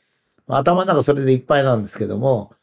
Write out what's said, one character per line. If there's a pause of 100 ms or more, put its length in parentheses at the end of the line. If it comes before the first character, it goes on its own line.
(460)
ま
あ、
頭
の
中
そ
れ
で
い
っ
ぱ
い
な
ん
で
す
け
ど
も、